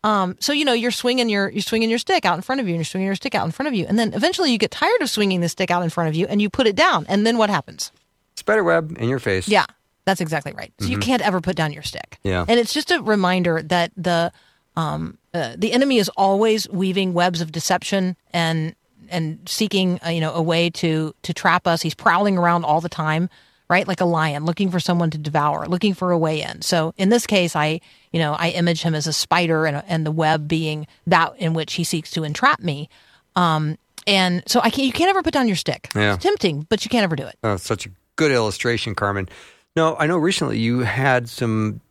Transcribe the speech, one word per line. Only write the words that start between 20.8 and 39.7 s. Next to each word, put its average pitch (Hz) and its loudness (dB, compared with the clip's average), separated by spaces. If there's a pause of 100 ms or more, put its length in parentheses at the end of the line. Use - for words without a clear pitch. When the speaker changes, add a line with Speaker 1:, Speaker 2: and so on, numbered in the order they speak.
Speaker 1:
to 170 -6
trap 180 0
us. 170 2
He's 156 -4
prowling 196 2
around 175 2
all 151 2
the 170 -6
time, 160 -2 (400)
right? 180 2
Like 190 -2
a 180 2
lion 156 0
looking 175 0
for 175 0
someone 170 2
to 156 -8
devour, 147 0
looking 185 0
for 180 -2
a 175 4
way 156 0
in. - -10
So 165 0
in 190 2
this 240 4
case, 180 2
I, 156 0 (300)
you 165 0
know, 151 0
I 170 -2
image 170 0
him 165 0
as 151 -4
a 156 -2
spider 165 2
and, 147 -2
and 160 -2
the 156 -2
web 156 0
being 156 -4 (180)
that 165 2
in 165 -2
which 160 -4
he 175 -4
seeks 160 -4
to 160 -4
entrap 156 0
me. 147 -4 (460)
Um, 156 2 (300)
and 185 2
so 165 2
I 220 2
can't, 269 -2
you 247 -2
can't 359 2
ever 381 0
put 320 -2
down 262 2
your 190 0
stick. - -6
Speaker 2:
Yeah. 104 2
Speaker 1:
It's 92 -4
tempting, 165 0
but 214 0
you 220 -10
can't 233 2
ever 165 0
do 123 -8
it. - -18
Speaker 2:
Oh, 104 0
such - -6
a 95 -16 (260)
good 156 2
illustration, 113 0
Carmen. 101 -2 (480)